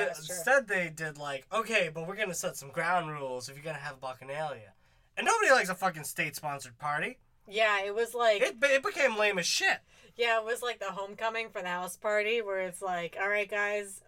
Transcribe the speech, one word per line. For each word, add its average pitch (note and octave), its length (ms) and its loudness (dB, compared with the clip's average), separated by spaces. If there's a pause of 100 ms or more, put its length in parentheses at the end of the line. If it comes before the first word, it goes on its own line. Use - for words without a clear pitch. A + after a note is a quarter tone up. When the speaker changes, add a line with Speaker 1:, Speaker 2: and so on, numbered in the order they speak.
Speaker 1:
they, - 40 4
Speaker 2:
that's - 200 -6
true. - 100 -6
Speaker 1:
instead C4 320 4
they F3+ 260 0
did, D#3 220 -6
like, C#3+ 360 -6
"Okay, G#3+ 420 2
but D#3+ 120 -6
we're F#3+ 100 -6
gonna G3+ 180 -2
set F3 220 -4
some C3+ 140 -14
ground E3 400 0
rules C3 380 -6
if C#3 60 -14
you're C#3+ 100 -16
gonna D#3 140 -6
have C#3 220 -12
Bacchanalia." C3+ 720 -8 (440)
And - 80 -2
nobody G4 280 6
likes A3+ 180 6
a F3+ 40 -2
fucking F3+ 300 -2
state-sponsored C#3+ 760 -6
party. D#3 400 -4 (300)
Speaker 2:
Yeah, G#3 340 4
it G3+ 120 -4
was A3 200 0
like A3+ 280 4
Speaker 1:
It C4 180 0
be-, C#4 60 4
it C4+ 160 6
became B3 340 2
lame G#3 220 4
as E3+ 80 0
shit. - 320 2 (380)
Speaker 2:
Yeah, A3+ 240 4
it G#3+ 40 -6
was A#3 180 -2
like A#3+ 180 -2
the G3 100 -4
homecoming G#3+ 600 -4
for G3+ 120 -6
the F3+ 60 -4
house F3+ 280 -4
party G#3+ 460 2
where G3 200 -2
it's F3+ 200 -6
like, F3 380 -2
"All G3 80 2
right, G#3 200 2
guys, G#3 580 -2